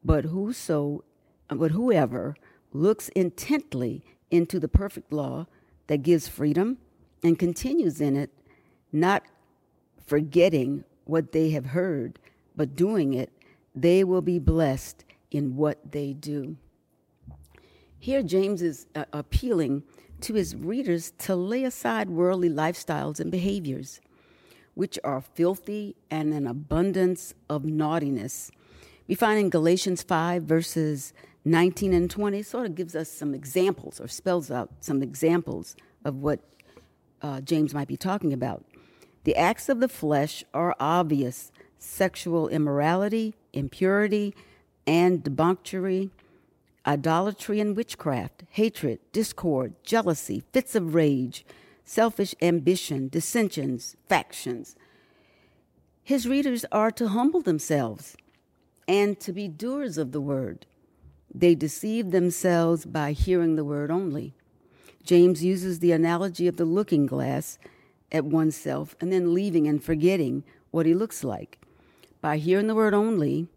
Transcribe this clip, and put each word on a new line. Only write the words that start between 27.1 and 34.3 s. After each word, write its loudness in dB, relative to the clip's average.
of -4
naughtiness. -2
We 0
find 4
in 4
Galatians 2
five, 0
verses -2
nineteen 4
and 4
twenty, -2
sort -6
of -6
gives -8
us -4
some -6
examples -2
or -12
spells -4